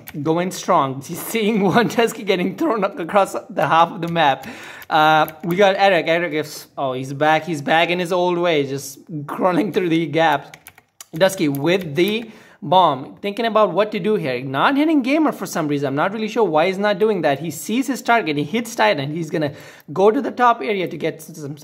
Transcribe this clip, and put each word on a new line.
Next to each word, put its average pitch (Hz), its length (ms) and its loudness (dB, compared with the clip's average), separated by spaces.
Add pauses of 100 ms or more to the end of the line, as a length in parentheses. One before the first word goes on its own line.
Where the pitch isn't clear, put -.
(220)
going 170 300 0
strong. 139 500 0
<laughs> - 40 -16
He's 170 140 -12
seeing 214 440 0
one 190 240 4
Tusky 226 360 -2
getting 185 340 -2
thrown 233 260 0
up 202 160 -4
across 190 360 0 (140)
the 165 180 -2
half 165 240 4
of 170 100 -10
the 170 80 -4
map. 151 360 2 (440)
Uh, 156 420 4 (140)
we 175 100 -2
got 190 220 4
Eric. 185 300 4
Eric 170 260 0
is, 147 340 -6 (100)
oh, 135 160 -2
he's 131 200 -8
back. 151 320 2
He's 160 160 -6
back 165 280 2
in 175 100 -2
his 175 120 -4
old 180 260 0
ways, 160 320 0
just 135 300 -10 (260)
crawling 180 460 0
through 185 180 0
the 165 180 0
gap. 151 500 0 (560)
Dusky 180 340 2
with 147 480 0
the 214 340 0 (320)
bomb, 151 560 2
thinking 202 280 -4
about 208 280 2
what 214 180 0
to 214 80 -4
do 208 160 0
here. 131 260 -4
Not 147 360 0
hitting 302 240 2
Gamer 277 320 2
for - 120 -10
some 170 220 -4
reason. 143 200 0
I'm 131 80 -4
not 175 180 0
really 220 160 -4
sure 226 160 0
why 160 220 4
he's 190 100 -2
not 208 200 0
doing 214 260 2
that. 143 160 2
He 165 120 -6
sees 240 360 -4
his 254 140 -4
target. 170 360 0
He 147 80 -2
hits 226 280 -6
Titan. 151 400 0
He's 160 160 -6
gonna 151 240 -2 (380)
go 190 200 4
to 262 100 0
the 294 100 -6
top 240 300 2
area 202 260 -2
to - 80 -10
get 156 260 -6
some, 151 420 -14